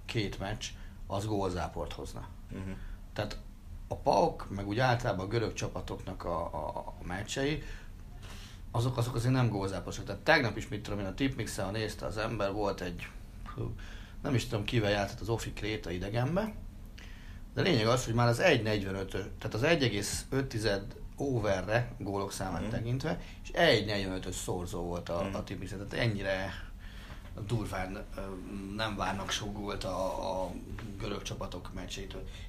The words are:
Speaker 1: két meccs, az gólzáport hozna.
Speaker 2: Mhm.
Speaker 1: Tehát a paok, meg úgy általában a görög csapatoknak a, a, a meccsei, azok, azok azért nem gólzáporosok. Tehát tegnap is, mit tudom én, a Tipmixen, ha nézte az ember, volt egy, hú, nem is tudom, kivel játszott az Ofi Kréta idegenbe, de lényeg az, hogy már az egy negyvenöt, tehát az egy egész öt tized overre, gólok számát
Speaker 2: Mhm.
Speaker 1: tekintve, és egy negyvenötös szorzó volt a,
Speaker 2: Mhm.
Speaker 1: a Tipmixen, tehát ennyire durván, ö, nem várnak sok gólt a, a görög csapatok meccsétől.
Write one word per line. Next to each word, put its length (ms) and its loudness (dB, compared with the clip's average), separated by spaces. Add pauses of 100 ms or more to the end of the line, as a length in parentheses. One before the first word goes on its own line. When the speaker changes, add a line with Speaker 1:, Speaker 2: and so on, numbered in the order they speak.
Speaker 1:
két 340 0
meccs, 260 -2 (420)
az 180 0
gólzáport 680 0
hozna. 340 -8 (240)
Speaker 2:
Mhm. 200 -4 (420)
Speaker 1:
Tehát 240 -2 (500)
a 80 -4
paok, 540 6
meg 180 -4
úgy 120 2
általában 460 4
a 40 -2
görög 240 2
csapatoknak 680 -4
a, 200 0 (100)
a, 240 -4
a 300 -8
meccsei, 560 0 (1080)
azok, 260 2
azok 180 2
azért 180 4
nem 160 6
gólzáporosok. 560 -2
Tehát 160 -4
tegnap 360 6
is, 100 -4
mit 160 -4
tudom 160 -2
én, 60 -2
a 80 -2
Tipmixen, 520 0
ha 60 0
nézte 340 -2
az 120 -2
ember, 340 2
volt 300 2
egy, 260 -4 (480)
hú, 180 -2 (480)
nem 140 4
is 120 4
tudom, 180 0
kivel 260 4
játszott 280 2
az 100 -2
Ofi 240 0
Kréta 380 -2
idegenbe, 640 2 (1000)
de 80 2
lényeg 260 6
az, 180 6
hogy 80 0
már 140 8
az 120 6
egy 240 8
negyvenöt, 480 0
tehát 420 -4
az 100 2
egy 200 6
egész 460 0
öt 180 2
tized 480 0 (220)
overre, 800 2
gólok 340 0
számát 300 -2
Speaker 2:
Mhm. 80 -2
Speaker 1:
tekintve, 500 0 (240)
és 60 -10
egy 360 6
negyvenötös 500 0
szorzó 460 -2
volt 280 -2
a, 140 0
Speaker 2:
Mhm. 120 -2
Speaker 1:
a 80 -2
Tipmixen, 440 -6
tehát 200 0
ennyire 420 0 (960)
durván, 480 -2 (200)
ö, 60 -4 (540)
nem 200 -2
várnak 360 0
sok 220 0
gólt 300 -2
a, 600 0
a 80 -2 (480)
görög 220 -4
csapatok 520 -6
meccsétől. 500 -6 (240)